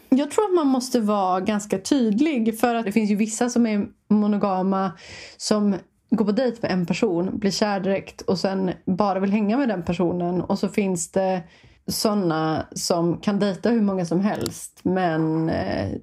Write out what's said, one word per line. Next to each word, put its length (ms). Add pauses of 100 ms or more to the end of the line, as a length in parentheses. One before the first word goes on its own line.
Jag 220
tror 140
att 100
man 120
måste 340
vara 400
ganska 380
tydlig, 800
för 160
att 100
det 80
finns 180
ju 60
vissa 340
som 160
är 200 (220)
monogama 840 (440)
som 400 (340)
går 140
på 80
dejt 300
med 80
en 160
person, 520
blir 120
kär 300
direkt 400
och 180
sen 320 (160)
bara 340
vill 120
hänga 260
med 100
den 140
personen. 600
Och 160
så 100
finns 420
det 320 (440)
såna 840
som 480
kan 180
dejta 320
hur 120
många 240
som 140
helst, 640
men, 680
eh, 380 (140)